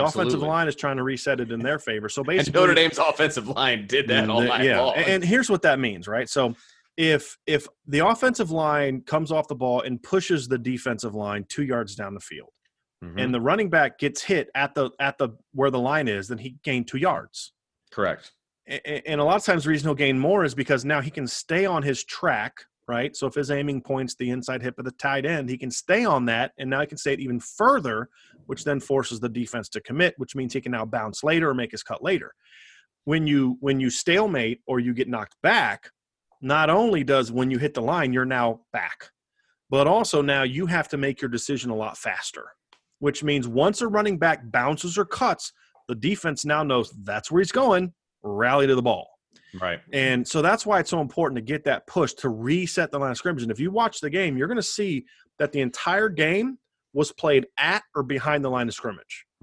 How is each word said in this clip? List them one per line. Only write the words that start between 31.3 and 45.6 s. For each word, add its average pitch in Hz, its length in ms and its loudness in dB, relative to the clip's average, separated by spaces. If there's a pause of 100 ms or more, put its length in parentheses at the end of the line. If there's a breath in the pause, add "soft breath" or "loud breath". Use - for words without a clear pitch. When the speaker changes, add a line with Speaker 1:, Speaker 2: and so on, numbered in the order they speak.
Speaker 1:
or 135 40 0
make 120 180 -4
his 107 120 -14
cut - 200 -10
later. 175 300 -4 (720 soft breath)
When 156 220 2
you, 135 320 2
when 135 200 0
you 131 100 2
stalemate 165 800 0
or 127 120 0
you 123 140 -2
get 123 140 -4
knocked 113 340 -8
back, 151 480 2 (520)
not 151 280 2
only 190 340 4
does 127 280 2
when 127 200 0
you 127 60 0
hit 147 160 -2
the 123 80 -4
line, 139 320 0
you're 127 120 2
now 123 360 0 (100)
back, - 380 -8 (600)
but 139 180 4
also 185 340 2
now 139 220 2
you 135 240 -2
have 165 220 0
to 147 80 -4
make 139 240 -2
your 135 80 -4
decision 123 420 -4
a 110 40 -2
lot 107 220 -6
faster, - 480 -8 (540)
which 143 240 -2
means 143 240 0
once 147 340 2
a 240 60 -2
running 208 300 0
back 160 240 2 (100)
bounces 151 460 0
or 202 80 2
cuts, - 480 -2 (340 soft breath)